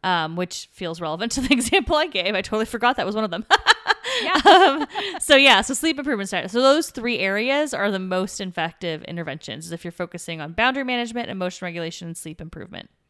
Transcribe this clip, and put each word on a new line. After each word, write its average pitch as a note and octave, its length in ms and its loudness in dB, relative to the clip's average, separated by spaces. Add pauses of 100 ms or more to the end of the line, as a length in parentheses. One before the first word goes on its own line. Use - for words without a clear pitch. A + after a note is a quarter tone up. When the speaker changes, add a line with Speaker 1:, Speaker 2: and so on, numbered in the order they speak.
Speaker 1:
um, E3+ 320 0
which - 360 -6
feels E3+ 300 -8
relevant E3+ 320 -4
to C4+ 80 -2
the B3+ 120 0
<laughs> - 0 -
example C#4+ 420 2
I D#4 120 2
gave. G3 280 -2
I F#3 60 0
totally A3 240 -2
forgot A#3+ 320 0
that - 80 0
was G3 100 -2
one A3 80 0
of G3 80 -4
them. F#3 180 -8
<laughs> F#4+ 60 6 (640)
Speaker 2:
Yeah. E4 240 0
Speaker 1:
Um, D#4+ 420 8 (320)
so D4 160 4
yeah, C4+ 240 8
so - 140 -2
sleep D#4 260 -2
improvement A#3 300 -2
strategies. F#3 240 -4
So A#3+ 80 2
those C#4+ 280 4
three A#3 300 -4
areas B3 540 0
are G3+ 180 0
the F#3+ 80 -2
most F#3 400 -4
effective E3+ 640 -6
interventions, D#3+ 600 -10
is E3+ 80 -12
if E3 100 -12
you're E3+ 80 -8
focusing E3+ 480 -10
on D3+ 140 -10
boundary B3+ 320 0
management, A#3+ 440 -4
emotion F#3 360 -6
regulation, E3+ 420 -8
and E3 80 -10
sleep D#3+ 240 -14
improvement. - 500 -14 (200)